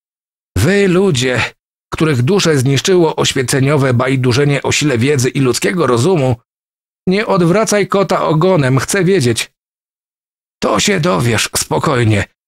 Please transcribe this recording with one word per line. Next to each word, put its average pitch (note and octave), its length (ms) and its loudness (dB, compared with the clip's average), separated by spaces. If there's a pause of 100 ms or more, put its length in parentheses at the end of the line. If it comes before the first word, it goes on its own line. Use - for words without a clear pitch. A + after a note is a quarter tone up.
(580)
"Wy, G3 300 2
ludzie, C3 540 0 (520)
których D3+ 280 0
dusze D#3+ 360 0
zniszczyło D3+ 580 0
oświeceniowe C3+ 800 0
bajdurzenie C3 720 0
o - 80 -2
sile C#3 260 0
wiedzy C3 320 0
i C#3+ 100 -4
ludzkiego C#3 480 0
rozumu". B2+ 480 2 (720)
"Nie F#3+ 200 0
odwracaj G3 600 0
kota F#3 380 -2
ogonem, D#3 540 2
chcę G3 240 -2
wiedzieć". C#3+ 480 0 (1080)
"To A3 180 -2
się F#3+ 200 0
dowiesz, D3 560 -2
spokojnie. A#2+ 720 -2 (220)